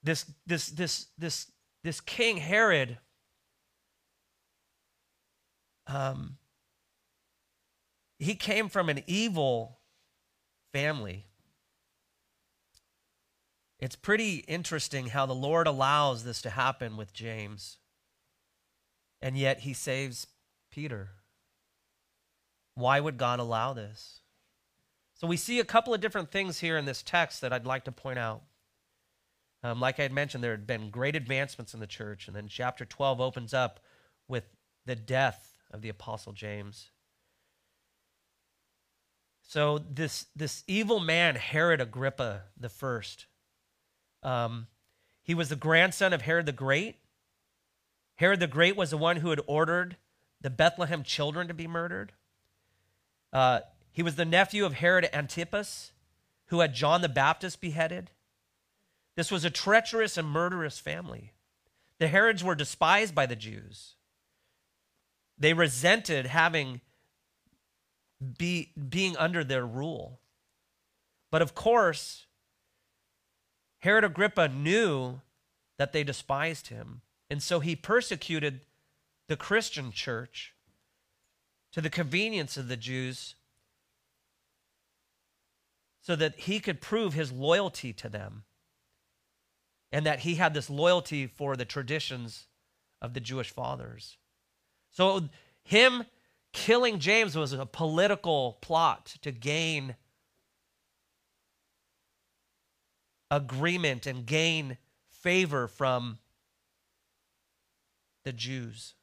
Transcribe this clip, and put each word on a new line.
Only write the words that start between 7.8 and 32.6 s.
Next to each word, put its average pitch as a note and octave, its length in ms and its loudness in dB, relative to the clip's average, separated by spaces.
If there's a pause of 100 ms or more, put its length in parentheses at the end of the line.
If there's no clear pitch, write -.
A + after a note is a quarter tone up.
he E3+ 160 -2
came G#3 360 -2
from F3+ 180 0
an C#3 180 -2
evil D#3 720 0 (920)
family. C3 540 -4 (2500)
It's C3 160 -8
pretty G#3 420 0 (120)
interesting D3+ 600 -4
how C3+ 180 0
the C3 80 -2
Lord D#3 320 2
allows C3+ 580 4
this A#2+ 180 -6
to A#2+ 80 -6
happen B2 460 -2
with G#2+ 160 -12
James, G#2+ 640 -12 (1400)
and C3+ 160 -4
yet C3+ 240 2
he C3 140 -8
saves C3 520 -6 (440)
Peter. A#2 400 -10 (1600)
Why C3 260 4
would D3 180 -4
God B2 220 0
allow A#2 340 -2
this? G#2+ 460 -14 (920)
So - 140 -8
we E3+ 100 0
see A#3+ 240 0
a G#3 40 2
couple A3+ 280 2
of G#3 80 0
different G3 300 -4
things F#3+ 300 -4
here E3 180 0
in C#3+ 80 -2
this C3 160 -6
text - 400 0
that B2+ 100 -2
I'd B2 140 -4
like C3 180 -4
to C3 80 -10
point B2+ 260 -8
out. A2+ 220 -4 (1200)
Um, A#2+ 180 -4
like C3 200 0
I - 20 2
had C3 100 -2
mentioned, C#3 300 -4
there A#2+ 100 -2
had G#2+ 140 -8
been A2 220 -6
great B2+ 260 -2
advancements C3+ 600 -6
in A2+ 60 -12
the G#2+ 60 -8
church, G#2 400 -12
and G2+ 80 -14
then G#2 140 -10
chapter B2+ 380 -6